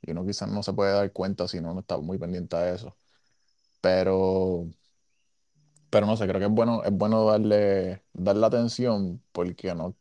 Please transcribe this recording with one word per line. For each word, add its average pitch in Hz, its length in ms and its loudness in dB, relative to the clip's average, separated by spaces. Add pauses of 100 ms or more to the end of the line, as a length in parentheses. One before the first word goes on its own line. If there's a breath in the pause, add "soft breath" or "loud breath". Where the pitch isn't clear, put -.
y - 100 -10
uno 87 140 -6
quizás 101 240 -6
no 101 140 -6
se 95 100 -6
puede 98 200 2
dar 101 180 0
cuenta 92 360 -4
si 90 100 -8
uno 82 160 -6
no 92 80 -6
está - 160 -6
muy 85 200 -6
pendiente 87 380 -6
a 90 180 -2
eso. 98 240 -14 (840)
Pero, 92 840 2 (1200)
pero 104 160 6
no 110 100 2
sé, 110 100 -2
creo 92 140 0
que 101 60 0
es 107 60 2
bueno, 113 320 2
es 101 80 0
bueno 110 340 2
darle, 104 760 2 (100)
darle 101 340 2
atención 113 760 0 (100)
porque 90 420 -6
no 85 260 -8